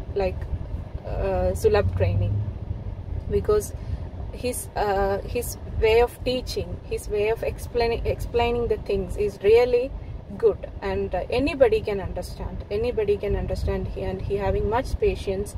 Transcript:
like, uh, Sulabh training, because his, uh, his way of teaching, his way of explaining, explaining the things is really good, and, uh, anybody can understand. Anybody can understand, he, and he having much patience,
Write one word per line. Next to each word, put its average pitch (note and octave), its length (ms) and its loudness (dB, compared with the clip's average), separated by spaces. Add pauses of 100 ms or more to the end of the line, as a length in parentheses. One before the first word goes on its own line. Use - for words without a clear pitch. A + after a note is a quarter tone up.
(220)
like, F#3 180 0 (680)
uh, F#3 560 0
Sulabh G3+ 340 4
training, G2 380 2 (1000)
because G#3 400 2 (640)
his, - 420 -6
uh, G3 440 2
his A#3 380 -4 (240)
way A3 200 8
of A#3+ 240 2
teaching, B3 540 -2 (100)
his A3+ 180 -6
way G#3 220 0
of - 140 0
explaining, - 600 0
explaining A#3+ 640 0
the G#3+ 100 2 (120)
things F#3+ 260 0
is G3+ 280 -2
really A#3+ 480 6 (460)
good, F#3+ 320 2 (120)
and, G3 340 -2
uh, F3+ 140 0
anybody B3+ 520 4
can G3+ 200 -2
understand. F3+ 680 -8
Anybody G#3+ 460 0
can G3+ 200 0
understand, F#3+ 540 0
he, F#3+ 120 -6
and F#3+ 200 -4
he G3 140 -2
having G3+ 340 2
much A#3+ 300 0
patience, G3 580 0